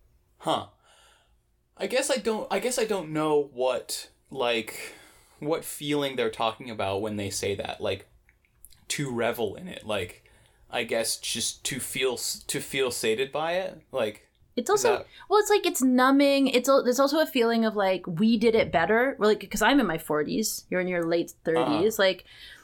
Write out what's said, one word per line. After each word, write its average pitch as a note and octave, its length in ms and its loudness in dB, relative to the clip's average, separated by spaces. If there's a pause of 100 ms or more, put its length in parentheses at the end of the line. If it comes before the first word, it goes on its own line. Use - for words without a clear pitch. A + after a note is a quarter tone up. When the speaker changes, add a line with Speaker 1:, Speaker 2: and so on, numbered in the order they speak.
(380)
Speaker 1:
Huh. A#2+ 280 -2 (1120)
I G3 100 -4
guess C4 240 -2
I C4+ 60 0
don't, A3 340 -2
I G3 80 0
guess A#3 200 -2
I A#3 60 0
don't F#3+ 260 -4
know D3+ 440 2
what, B2 560 -4 (200)
like, A#2+ 640 -2 (460)
what D#3 260 -4
feeling C#3+ 520 -4
they're A#2+ 140 0
talking A#2 400 -4
about G2+ 300 -2
when G#2+ 160 -4
they G2+ 140 -4
say G2+ 240 -2
that, - 260 -8
like, G2 260 -4 (840)
to C#3 220 -4
revel A#2 440 -2
in E2+ 120 -14
it. - 200 -14
Like, G#2 380 -6 (460)
I A#2+ 140 -2
guess A2+ 320 -2
just - 480 -6
to C3 160 -6
feel C3 340 -2
s-, - 340 -8
to F3 120 -4
feel C3 300 -2
sated A#2+ 420 -2
by D#3+ 220 -2
it. F#3 260 -6 (120)
Like, A2 360 -4 (280)
Speaker 2:
It's A3+ 120 -2
also, G#4 300 4
Speaker 1:
That - 80 -14 (220)
Speaker 2:
well, G4+ 100 6
it's G#4 120 2
like, G4+ 140 4
it's - 180 0
numbing. C#4 680 6
It's B3 200 2
al-, C#4 140 6
there's A#3+ 180 2
also C#4+ 200 4
a D#4 60 2
feeling A3+ 380 2
of, G#3+ 120 0
like, F#3+ 300 0
we G#3+ 300 2
did A3 180 4
it F#3+ 180 2
better. A3 460 2
We're G3+ 80 2
like, G#3+ 240 2
'cause G#3 120 -4
I'm C4 180 4
in A3+ 60 2
my D#3+ 120 -2
forties, D#3 680 -2
you're F3+ 120 -2
in F3+ 80 -2
your F3 180 -2
late E3+ 260 0 (120)
thirties. E3 540 2
Speaker 1:
Uh-huh. F#3+ 100 6
Speaker 2:
Like, F#3 160 -2 (400)